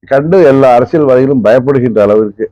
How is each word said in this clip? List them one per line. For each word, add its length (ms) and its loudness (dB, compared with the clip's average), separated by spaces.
கண்டு 380 -2
எல்லா 340 2
அரசியல்வாதிகளும் 640 0
பயப்படுகின்ற 560 -2
அளவிற்கு 520 -2